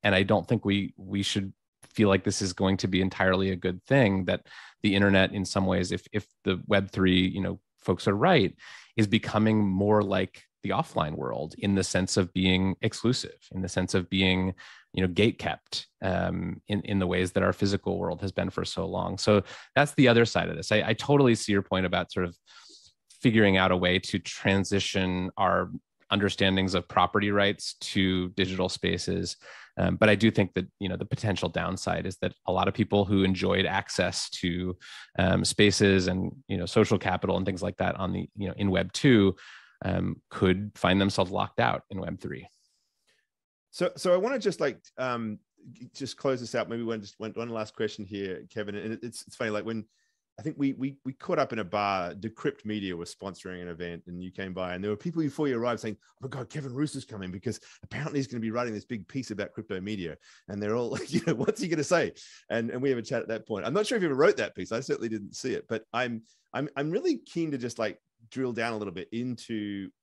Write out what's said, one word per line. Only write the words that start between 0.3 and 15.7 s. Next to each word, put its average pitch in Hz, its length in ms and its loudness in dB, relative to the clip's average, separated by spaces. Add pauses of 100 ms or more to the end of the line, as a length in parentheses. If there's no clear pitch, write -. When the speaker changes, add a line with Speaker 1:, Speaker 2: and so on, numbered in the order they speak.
Speaker 1:
think 117 180 0
we, 101 320 0
we 98 260 -4
should 98 300 -4 (380)
feel 107 180 4
like 98 160 4
this - 160 -2
is 92 140 -2
going 95 240 2
to 101 100 -2
be 92 140 2
entirely 95 480 2
a 95 60 -2
good 92 280 -4
thing, 101 400 4
that 90 220 -2 (360)
the 98 120 4
internet 98 380 6
in 98 120 -2
some 95 220 0
ways, 92 260 0
if, 92 200 -6
if 104 140 -4 (180)
the 92 220 0
Web 98 240 2
three, 92 380 4
you 98 140 -2
know, 92 180 -4 (200)
folks - 280 0
are 101 80 2
right, 127 380 4 (420)
is 107 100 4
becoming 107 600 2
more 101 360 4
like 95 400 -2 (200)
the 101 80 -4
offline 95 440 -2
world 67 440 -6
in 101 160 2
the 95 100 4
sense - 320 0
of 92 160 2
being 92 480 2
exclusive, - 560 -2 (160)
in 95 80 -8
the 92 80 -4
sense 92 240 -2
of 90 160 0
being, 92 460 2 (400)
you 92 80 2
know, 90 100 2
gatekept, - 720 0 (160)